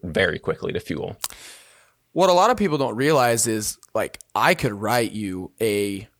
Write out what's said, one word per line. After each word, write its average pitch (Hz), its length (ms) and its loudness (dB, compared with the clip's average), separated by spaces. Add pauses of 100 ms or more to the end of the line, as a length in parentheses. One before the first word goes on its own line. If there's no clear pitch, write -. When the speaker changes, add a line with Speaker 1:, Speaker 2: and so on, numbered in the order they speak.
Speaker 1:
very 85 340 0
quickly - 340 -6
to - 80 -4
fuel. - 360 -8 (960)
Speaker 2:
What 185 180 4
a - 20 6
lot 185 180 6
of 247 60 2
people 156 220 0
don't 123 160 -2
realize 120 540 2
is, 107 280 -4 (160)
like, - 280 -4 (160)
I 139 180 4
could 131 180 -2
write 110 400 -2
you 92 380 -8 (100)
a 101 480 -2 (100)